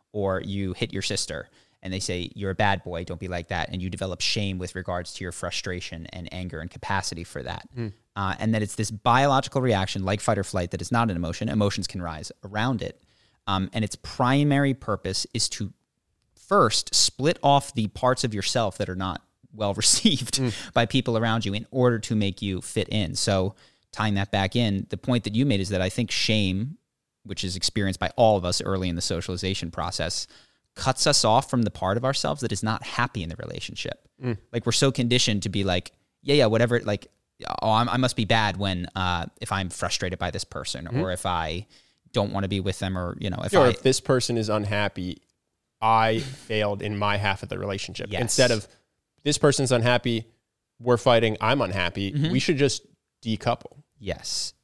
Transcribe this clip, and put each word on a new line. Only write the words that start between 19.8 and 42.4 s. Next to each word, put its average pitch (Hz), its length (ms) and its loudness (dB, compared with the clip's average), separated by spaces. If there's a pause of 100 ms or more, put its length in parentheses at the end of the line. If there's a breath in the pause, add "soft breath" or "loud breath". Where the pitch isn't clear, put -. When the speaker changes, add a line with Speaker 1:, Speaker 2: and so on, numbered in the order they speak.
Speaker 1:
received - 540 2
Speaker 2:
Mm. 123 340 -4
Speaker 1:
by 117 140 4
people 123 300 0
around 113 280 0
you 98 100 -2
in 113 160 -6
order 123 300 2
to 113 140 -4
make 98 280 0
you 95 180 -2
fit - 300 -2
in. 101 240 -2
So 98 400 0 (380 soft breath)
tying 107 220 -2
that 98 160 -2
back 98 240 0
in, 104 360 0
the 104 60 -6
point 120 280 0
that 107 100 -4
you 127 120 2
made 107 140 2
is 95 100 -4
that 92 100 0
I 92 80 2
think 113 220 -2
shame, 107 680 0 (480)
which 98 180 -8
is 92 140 -4
experienced 95 440 -2
by 90 160 -2
all 110 200 6
of 90 80 -2
us 90 160 0
early 92 280 -2
in 85 80 -2
the 85 60 -4
socialization 90 680 -4
process, 85 560 -4 (500 soft breath)
cuts - 300 0
us 147 180 6
off 117 260 4
from 123 120 2
the 101 80 0
part 95 260 -2
of 117 80 -2
ourselves 143 380 -2
that 110 100 -4
is 101 100 -2
not 110 220 -2
happy 120 380 -2
in 80 60 -6
the 82 80 -10
relationship. - 720 -10 (140)
Speaker 2:
Mm. 120 160 -2 (140)
Speaker 1:
Like, 117 120 -4
we're 120 80 2
so 135 200 4
conditioned 120 500 2
to - 60 -4
be 98 160 -2
like, 90 260 0 (320)
"Yeah, 143 140 2
yeah, 135 100 6
whatever," 117 340 4
like, 104 280 -4 (520)
"Oh, 110 120 2
I'm, 113 160 4
I 90 80 0
must 127 180 2
be 117 100 0
bad 104 320 2
when, 92 380 -2
uh, 90 320 0 (140)
if - 100 -10
I'm 95 180 -2
frustrated 90 520 -4
by 90 100 -2
this 98 140 -6
person - 420 -10
Speaker 2:
Mm-hmm. 127 140 -2
Speaker 1:
or 165 100 -2
if 90 160 -6
I 85 400 -2 (460 soft breath)
don't 104 200 0
wanna 98 160 -2